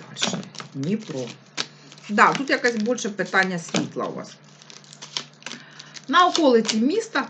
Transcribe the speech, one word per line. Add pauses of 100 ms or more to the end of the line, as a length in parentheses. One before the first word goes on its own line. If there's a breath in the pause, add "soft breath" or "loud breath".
дальше. (360)
Дніпро. (800)
Да,
тут
якесь
більше
питання
світла
у
вас. (1700 loud breath)
На
околиці
міста